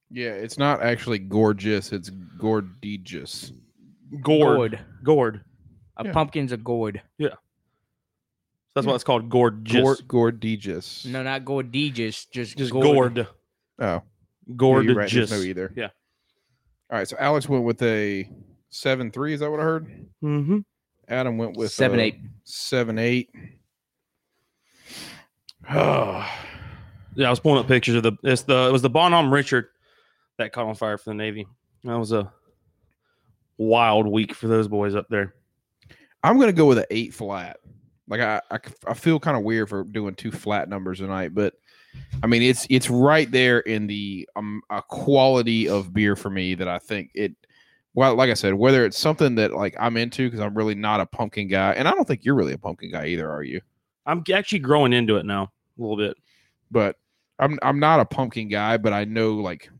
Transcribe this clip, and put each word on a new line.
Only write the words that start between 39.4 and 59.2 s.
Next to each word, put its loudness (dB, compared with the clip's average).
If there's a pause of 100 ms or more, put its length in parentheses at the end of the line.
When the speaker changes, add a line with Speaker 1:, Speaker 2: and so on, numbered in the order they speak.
Speaker 1:
for -6
doing -6
two -8
flat -4
numbers -8
tonight, -6
but, 0 (640)
I -2
mean, 4
it's, 4
it's 2
right 4
there 4
in -2
the, -6
um, -10
a -6
quality 2
of -2
beer 2
for -8
me -2
that -6
I -6
think -8
it, -4 (640)
well, 4
like 4
I 2
said, 0
whether 6
it's -2
something 2
that, 2
like, -4
I'm 0
into, -2
'cause -6
I'm -4
really 0
not 0
a 0
pumpkin -6
guy, 2
and 0
I 4
don't 0
think -4
you're 4
really 2
a -10
pumpkin -12
guy -6
either, -4
are -8
you? -10 (440)
Speaker 2:
I'm -4
g-, -2
actually -2
growing 4
into 4
it 0
now -4 (260)
a -10
little -6
bit. -4 (560)
Speaker 1:
But 0 (440)
I'm, 0
I'm 2
not 4
a 6
pumpkin -6
guy, 0
but 0
I 0
know, 0